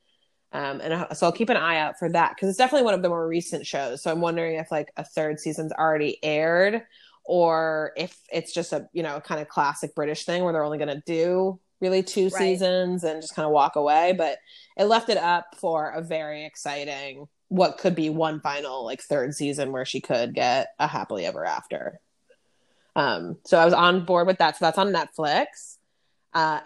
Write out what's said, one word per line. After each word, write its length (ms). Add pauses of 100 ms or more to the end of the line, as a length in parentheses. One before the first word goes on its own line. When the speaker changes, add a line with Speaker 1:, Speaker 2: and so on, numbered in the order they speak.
(500)
Speaker 1:
um, 300
and 140
I, 180
so 140
I'll 60
keep 180
an 80
eye 200
out 200
for 120
that 280
'cause 100
it's 80
definitely 300
one 80
of 80
the 80
more 180
recent 380
shows. 360
So 80
I'm 120
wondering 320
if, 160
like, 260
a 80
third 360
season's 320
already 520
aired 640 (380)
or 760
if 200 (140)
it's 220
just 180
a, 220
you 80
know, 180
kind 220
of 60
classic 460
British 300
thing 200
where 100
they're 100
only 140
gonna 260
do 560 (220)
really 200
two 280
Speaker 2:
Right. 20
Speaker 1:
seasons 720
and 160
just 140
kinda 160
walk 260
away. 380
But 240 (400)
it 60
left 260
it 80
up 400
for 320
a 100
very 460
exciting, 840 (200)
what 280
could 180
be 140
one 320
final, 460
like, 160
third 320
season 360
where 140
she 160
could 340
get 340 (100)
a 80
happily 400
ever 180
after. 560 (960)
Um, 480
so 140
I 80
was 80
on 320
board 200
with 120
that. 180
So 80
that's 140
on 160
Netflix. 840 (580)
Uh, 320